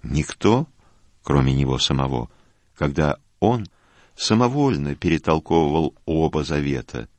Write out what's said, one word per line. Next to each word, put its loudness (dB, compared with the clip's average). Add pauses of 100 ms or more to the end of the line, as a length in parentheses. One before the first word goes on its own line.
Никто, 0 (560)
кроме 2
него 0
самого, -2 (460)
когда -2 (220)
он 0 (500)
самовольно 0
перетолковывал 0 (120)
оба 0
завета -6 (100)